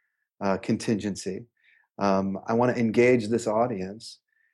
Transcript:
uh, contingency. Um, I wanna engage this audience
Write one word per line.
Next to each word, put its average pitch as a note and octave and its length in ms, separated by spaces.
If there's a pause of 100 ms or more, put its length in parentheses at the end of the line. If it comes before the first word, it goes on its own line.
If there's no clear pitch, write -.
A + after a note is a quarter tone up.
(420)
uh, G2 160
contingency. G#2 880 (520)
Um, G2 480
I A2+ 80
wanna B2 200
engage A#2 540
this A2+ 200
audience A2 720 (340)